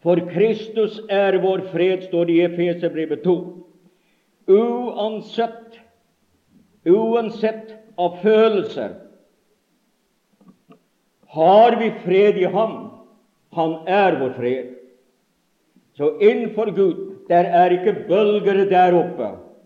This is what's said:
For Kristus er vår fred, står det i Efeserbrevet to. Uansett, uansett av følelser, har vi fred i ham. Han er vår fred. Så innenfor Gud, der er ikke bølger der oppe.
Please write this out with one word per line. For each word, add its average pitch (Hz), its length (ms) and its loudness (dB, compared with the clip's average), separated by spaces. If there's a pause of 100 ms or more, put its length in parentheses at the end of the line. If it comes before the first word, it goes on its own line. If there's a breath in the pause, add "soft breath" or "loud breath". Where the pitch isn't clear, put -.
For 180 240 2
Kristus 214 800 -2
er 196 320 0
vår 190 320 -2
fred, 185 340 0
står 170 220 -2
det 170 80 0
i 170 80 4
Efeserbrevet 170 800 -4
to. 180 120 2 (1120)
Uansett, 226 1300 -2 (1040)
uansett 220 880 -2 (240)
av 175 260 -4
følelser, 196 720 2 (2250)
har 208 520 4
vi 220 100 -2 (140)
fred 190 360 2
i 180 80 0
ham. 180 280 -2 (800)
Han 160 220 -2 (100)
er 185 320 2
vår 127 160 -4
fred. 123 380 -6 (1200)
Så 147 240 0
innenfor 220 560 0
Gud, 185 240 0 (280)
der 175 200 2
er 175 240 4
ikke 185 360 -2
bølger 196 600 2
der 180 260 4
oppe. 120 380 -2 (340)